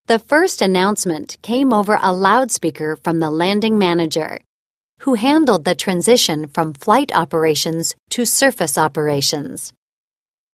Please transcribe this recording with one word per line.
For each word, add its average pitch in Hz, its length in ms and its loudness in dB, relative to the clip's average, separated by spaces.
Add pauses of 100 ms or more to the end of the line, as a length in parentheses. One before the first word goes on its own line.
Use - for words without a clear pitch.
The 226 120 2
first 320 420 0
announcement 190 800 0
came 254 300 0
over 208 300 2
a 190 100 2
loudspeaker 180 840 -2
from 165 240 -2
the 160 100 -2
landing 202 480 0
manager, 170 600 -2 (640)
who 269 120 0
handled 240 520 2
the 180 100 2
transition 175 720 0
from 160 260 -4
flight 220 400 0
operations 160 800 -2 (140)
to 240 160 -4
surface - 520 0
operations. 151 920 -2 (840)